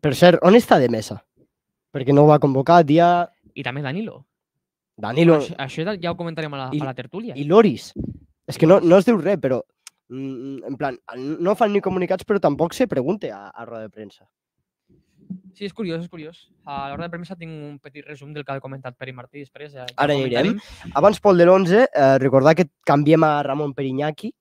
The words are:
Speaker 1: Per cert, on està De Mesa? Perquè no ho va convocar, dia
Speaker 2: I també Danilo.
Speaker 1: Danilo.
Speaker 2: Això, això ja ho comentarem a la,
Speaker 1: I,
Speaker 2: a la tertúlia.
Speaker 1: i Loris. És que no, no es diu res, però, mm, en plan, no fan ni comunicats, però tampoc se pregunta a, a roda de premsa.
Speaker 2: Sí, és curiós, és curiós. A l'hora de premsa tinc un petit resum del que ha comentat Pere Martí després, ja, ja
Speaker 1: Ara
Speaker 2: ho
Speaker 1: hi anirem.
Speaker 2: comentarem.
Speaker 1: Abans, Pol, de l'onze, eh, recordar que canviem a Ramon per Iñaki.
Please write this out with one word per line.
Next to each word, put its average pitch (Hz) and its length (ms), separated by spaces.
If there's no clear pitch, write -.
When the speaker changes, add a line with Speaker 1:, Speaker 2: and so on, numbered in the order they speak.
Speaker 1:
Per 143 140
cert, 175 280
on 180 120
està 233 240
De 127 100
Mesa? 110 300
Perquè 139 220
no 143 100
ho 151 60
va 147 80
convocar, 143 460
dia 170 440
Speaker 2:
I 143 80
també 131 200
Danilo. 151 440
Speaker 1:
Danilo. 151 440
Speaker 2:
Això, 139 180
això 160 420
ja 170 120
ho 160 40
comentarem 160 380
a - 20
la, 131 160
Speaker 1:
I, 147 80
Speaker 2:
a 135 60
la 131 80
tertúlia. 175 420
Speaker 1:
i 143 80
Loris. 165 460
És - 120
que 160 80
no, 185 140
no 175 180
es 190 80
diu 233 120
res, 175 220
però, 127 200
mm, 135 580
en 131 100
plan, 135 200
no 160 400
fan 208 160
ni 202 80
comunicats, 190 440
però 202 160
tampoc 156 340
se 254 120
pregunta 160 480
a, 98 160
a 117 160
roda 113 160
de 107 80
premsa. 104 360
Speaker 2:
Sí, 202 100
és 196 100
curiós, 165 280
és 170 80
curiós. 165 300
A 139 260
l'hora 147 160
de 175 40
premsa 170 280
tinc 165 140
un 147 260
petit 143 280
resum 143 280
del 147 100
que 139 80
ha 135 80
comentat 135 380
Pere 131 140
Martí 127 320
després, 147 280
ja, 127 140
ja - 100
Speaker 1:
Ara 143 180
Speaker 2:
ho 139 40
Speaker 1:
hi 135 80
anirem. 131 320
Speaker 2:
comentarem. - 400
Speaker 1:
Abans, 196 220
Pol, 196 180
de 170 80
l'onze, 190 400
eh, 135 320
recordar 135 380
que 175 100
canviem 151 400
a 151 180
Ramon 139 320
per 139 120
Iñaki. 147 540